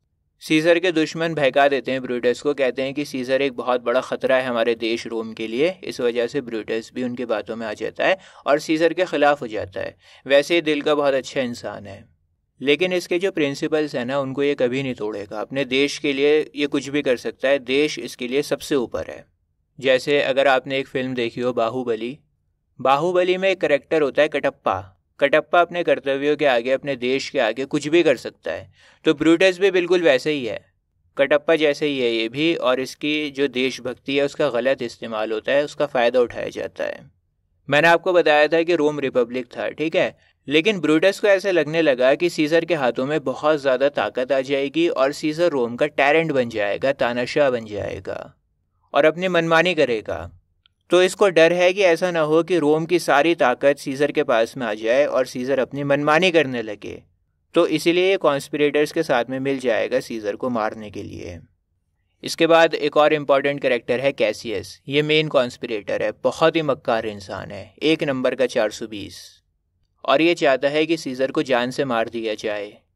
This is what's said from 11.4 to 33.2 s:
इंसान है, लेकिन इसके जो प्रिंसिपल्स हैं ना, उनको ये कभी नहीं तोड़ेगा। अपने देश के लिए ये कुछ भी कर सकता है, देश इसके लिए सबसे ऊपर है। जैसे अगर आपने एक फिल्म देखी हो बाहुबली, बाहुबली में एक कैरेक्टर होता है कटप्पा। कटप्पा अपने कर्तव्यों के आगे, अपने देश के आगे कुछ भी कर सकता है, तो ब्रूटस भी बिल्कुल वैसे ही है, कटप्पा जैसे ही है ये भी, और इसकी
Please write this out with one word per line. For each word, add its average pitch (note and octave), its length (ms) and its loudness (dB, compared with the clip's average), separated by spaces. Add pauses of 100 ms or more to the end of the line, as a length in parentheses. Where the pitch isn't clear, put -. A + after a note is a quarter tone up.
इंसान G#2+ 460 -8
है, G2 180 -18 (560)
लेकिन D3+ 320 0
इसके F3 260 -2
जो F#3+ 120 -2
प्रिंसिपल्स D3+ 640 -2
हैं B2 100 -4
ना, C3+ 140 -4
उनको C3+ 240 -4
ये C#3+ 120 0
कभी C3 280 -2
नहीं B2+ 120 -6
तोड़ेगा। G#2 460 -8
अपने C3+ 240 -4
देश C3+ 320 0
के D3 160 -2
लिए D3 420 2
ये C#3+ 120 -2
कुछ C#3 220 -4
भी C#3+ 120 -2
कर C3 160 2
सकता B2 320 -4
है, C#3+ 100 2
देश C#3 400 -2
इसके B2 280 -10
लिए C3+ 140 -2
सबसे - 340 -4
ऊपर A2 320 -4
है। - 180 -16 (540)
जैसे C3 420 2
अगर C3+ 260 2
आपने C3+ 320 2
एक C3+ 80 -6
फिल्म C3 260 -4
देखी A#2+ 280 -4
हो B2 120 0
बाहुबली, A#2 640 -2 (640)
बाहुबली F3 560 2
में F#3+ 120 0
एक F#3+ 120 -2
कैरेक्टर D#3+ 400 0
होता C#3 200 0
है D3+ 60 4
कटप्पा। C3 640 -4 (260)
कटप्पा D3 420 4
अपने E3+ 220 -2
कर्तव्यों C#3 520 0
के D3 100 -2
आगे, B2 260 2
अपने C3+ 240 -2
देश B2+ 340 -4
के C#3+ 100 -4
आगे A#2+ 260 -2
कुछ C#3 220 -4
भी E3+ 160 4
कर C#3+ 140 4
सकता - 340 -10
है, F#2 200 -10 (340)
तो D#3+ 80 4
ब्रूटस E3 460 4
भी G3 120 4
बिल्कुल F3+ 300 2
वैसे D#3 300 2
ही C#3+ 140 -4
है, G2+ 200 -10 (520)
कटप्पा C#3+ 380 2
जैसे D3+ 300 0
ही C#3+ 140 -2
है A#2+ 120 2
ये A2+ 180 -2
भी, D#3 260 0
और B2+ 240 0
इसकी D3 520 -6